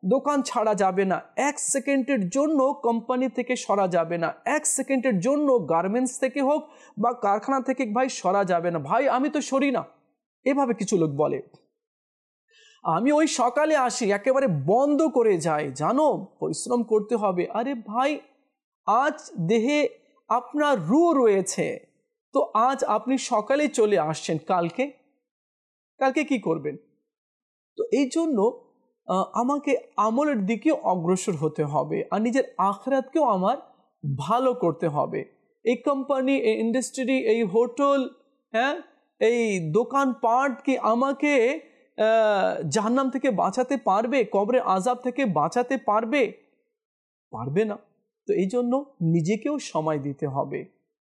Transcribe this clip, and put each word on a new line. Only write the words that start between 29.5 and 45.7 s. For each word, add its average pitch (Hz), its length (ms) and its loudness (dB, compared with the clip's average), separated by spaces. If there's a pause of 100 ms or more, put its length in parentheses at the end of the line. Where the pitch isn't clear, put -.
আমলের 226 500 0
দিকে 233 240 0
অগ্রসর 185 640 0
হতে 156 320 -2
হবে 147 460 -2
আর 208 120 0
নিজের 247 220 0 (140)
আখেরাতকেও 262 640 0
আমার 202 320 2 (600)
ভালো 233 380 0
করতে 165 340 -2
হবে। 143 360 -4 (400)
এই 240 120 2
কোম্পানি, 269 600 0
এই 220 240 0
ইন্ডাস্ট্রি, 247 580 -2
এই 226 260 2
হোটেল, 247 640 0 (440)
হ্যাঁ, 269 280 -2 (400)
এই 214 520 2
দোকানপাট 247 920 0
কি 262 140 0
আমাকে, 269 840 2 (360)
আহ, 208 720 2
জাহান্নাম 240 420 0
থেকে 262 200 0
বাঁচাতে 202 460 0
পারবে, 226 560 0
কবরের 208 280 2
আযাব 190 360 0
থেকে 254 280 -4
বাঁচাতে 208 520 0